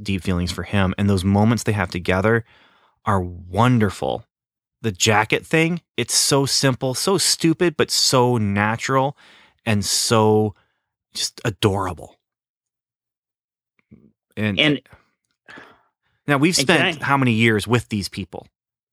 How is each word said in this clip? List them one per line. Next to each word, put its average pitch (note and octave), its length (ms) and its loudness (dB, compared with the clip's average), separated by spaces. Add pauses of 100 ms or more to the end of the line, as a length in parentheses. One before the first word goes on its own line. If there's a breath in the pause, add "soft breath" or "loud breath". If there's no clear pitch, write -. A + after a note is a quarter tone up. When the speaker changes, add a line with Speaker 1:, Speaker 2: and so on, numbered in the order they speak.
Speaker 1:
deep G2 220 -4
feelings F2 280 -2
for F2+ 120 -8
him. F#2+ 340 0
And G2+ 100 0
those F#2+ 160 2
moments G#2 380 2
they - 120 -2
have G2 180 -2
together F#2+ 520 0 (640 soft breath)
are G2 160 0
wonderful. F2+ 1040 -2 (560)
The A2+ 100 -4
jacket G#2+ 540 0
thing, E3 360 0 (160)
it's - 180 -4
so C#3 320 2
simple, C3 480 0
so F#3+ 240 0
stupid, E3 580 0
but - 140 0
so B2 460 2
natural A2 800 0 (520 soft breath)
and G#2 180 0
so G#2+ 680 2 (640)
just - 300 -8
adorable. F#2+ 720 -4 (2250)
And G#2 220 -2
Speaker 2:
And D3+ 220 0 (1500 loud breath)
Speaker 1:
now C#3+ 100 2
we've D#3 200 2
Speaker 2:
and C3+ 100 -2
can E3+ 100 4
Speaker 1:
spent D#3 240 -2
Speaker 2:
I - 40 -8
Speaker 1:
how C#3 120 2
many B2+ 160 2
years A2 340 2
with A#2 220 0
these G2+ 200 -6
people, - 380 -14 (460)